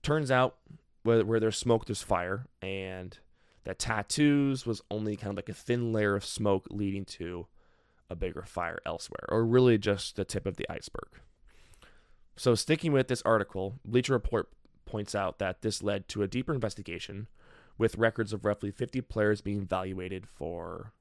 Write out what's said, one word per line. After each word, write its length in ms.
Turns 280
out, 280
where, 220
where 160
there's 160
smoke, 300
there's 160
fire, 440
and 580
that 140
tattoos 880
was 240
only 260
kind 140
of 60
like 120
a 60
thin 380
layer 220
of 100
smoke 460
leading 340
to 420
a 60
bigger 260
fire 420
elsewhere, 440
or 160
really 340
just 380
the 80
tip 220
of 100
the 140
iceberg. 500
So 180
sticking 380
with 160
this 140
article, 600
Bleacher 280
Report 360
points 280
out 240
that 240
this 200
led 260
to 140
a 60
deeper 260
investigation, 720
with 200
records 360
of 120
roughly 260
fifty 300
players 400
being 220
evaluated 640
for 760